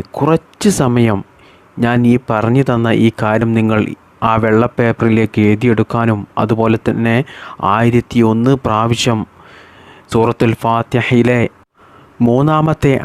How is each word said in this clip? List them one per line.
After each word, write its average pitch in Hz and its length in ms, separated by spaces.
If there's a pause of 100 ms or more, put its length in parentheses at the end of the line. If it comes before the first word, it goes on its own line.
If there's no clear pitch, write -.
(120)
കുറച്ച് - 580
സമയം 120 500 (580)
ഞാൻ 120 300
ഈ 120 140
പറഞ്ഞു 117 420
തന്ന 117 340
ഈ 113 180
കാര്യം 113 380
നിങ്ങൾ 110 260 (440)
ആ 117 120
വെള്ള 110 320
പേപ്പറിലേക്ക് 113 760
എഴുതിയെടുക്കാനും 110 800 (180)
അതുപോലെ 113 400
തന്നെ 117 400 (460)
ആയിരത്തി 117 580
ഒന്ന് 113 340
പ്രാവശ്യം 117 680 (880)
സൂറത്തുൽ 113 440
ഫാത്തിഹയിലെ 117 880 (800)
മൂന്നാമത്തെ 147 680 (140)